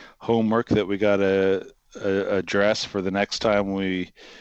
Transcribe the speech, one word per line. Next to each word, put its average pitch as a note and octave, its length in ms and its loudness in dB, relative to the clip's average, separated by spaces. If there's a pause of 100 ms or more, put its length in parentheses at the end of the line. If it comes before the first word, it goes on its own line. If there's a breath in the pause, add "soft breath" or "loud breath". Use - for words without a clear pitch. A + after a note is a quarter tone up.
(200 loud breath)
homework A2+ 500 0
that G2+ 180 0
we G2 100 -2
gotta, G2 720 2 (320)
uh, G2 280 0
address G2+ 560 0
for G2+ 160 -4
the F#2 100 -4
next G2+ 280 -2
time G2+ 340 0
we F#2 380 -4 (300 loud breath)